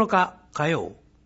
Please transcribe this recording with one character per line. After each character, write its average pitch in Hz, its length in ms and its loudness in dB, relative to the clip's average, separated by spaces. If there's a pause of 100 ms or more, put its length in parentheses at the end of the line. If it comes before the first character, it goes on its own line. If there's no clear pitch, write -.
日 185 360 0 (100)
火 151 160 -2
曜、 127 300 -2 (280)